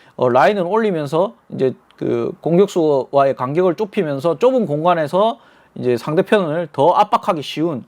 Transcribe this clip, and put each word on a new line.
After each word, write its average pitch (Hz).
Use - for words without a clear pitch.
어, 127
라인을 175
올리면서 180
이제 131
그 120
공격수와의 147
간격을 156
좁히면서 165
좁은 247
공간에서 170
이제 123
상대편을 170
더 143
압박하기 202
쉬운 151